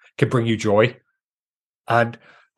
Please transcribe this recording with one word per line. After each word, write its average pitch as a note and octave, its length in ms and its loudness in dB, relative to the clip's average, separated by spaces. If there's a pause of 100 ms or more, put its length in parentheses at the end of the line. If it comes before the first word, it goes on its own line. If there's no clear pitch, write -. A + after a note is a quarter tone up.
(180)
can A#2 120 0
bring A#2 160 -2
you A2+ 100 0
joy. G#2+ 400 0 (920)
And, A#2 300 0 (400)